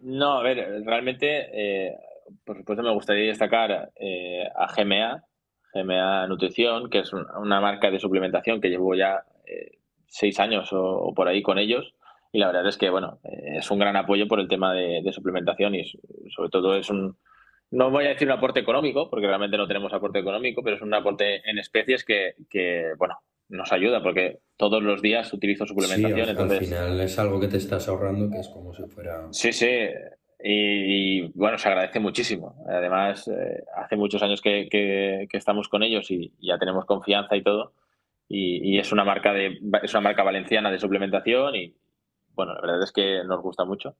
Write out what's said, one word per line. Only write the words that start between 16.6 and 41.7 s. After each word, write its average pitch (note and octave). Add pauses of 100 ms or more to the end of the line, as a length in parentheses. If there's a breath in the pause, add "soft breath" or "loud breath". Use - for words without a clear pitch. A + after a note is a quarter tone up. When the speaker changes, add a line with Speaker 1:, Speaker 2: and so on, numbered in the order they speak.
Speaker 1:
es F#2+
un, F#2+ (540 soft breath)
no B2+
voy C#3+
a C#3+
decir C#3
un C3+
aporte B2
económico, C3+
porque G#2+
realmente G2+
no G2+
tenemos G2+
aporte G2
económico, A2
pero G#2+
es G2
un G#2
aporte G2+
en G#2+
especies A2+
que, G2+ (140)
que, F2
bueno, F2+ (340)
nos F#2
ayuda, G#2+
porque F#2 (180)
todos G#2+
los G2+
días A2
utilizo G2+
suplementación, G2+
Speaker 2:
Sí, A2+
al, A2+
Speaker 1:
entonces F#2+
Speaker 2:
al F#2
final F2
es F#2
algo G2+
que G2
te G2
estás F#2+
ahorrando, G2+
que F#2+
es -
como F2
si F2+
fuera E2
Speaker 1:
Sí, -
sí, A#2 (760)
y, G2
y, E2
bueno, G#2
se -
agradece F#2
muchísimo. G#2 (140)
Además, F#2
eh, F2+ (120)
hace F#2
muchos G2+
años G2+
que, G2+
que, G2
que -
estamos G#2
con G#2
ellos A2
y, F2
y F#2
ya F2+
tenemos F#2
confianza G2+
y G2
todo, G#2 (540)
y, G2
y G2+
es G2
una G2+
marca G2+
de, G2 (260)
es G2+
una G#2+
marca G2+
valenciana G2
de F#2+
suplementación G2
y, F2+ (600)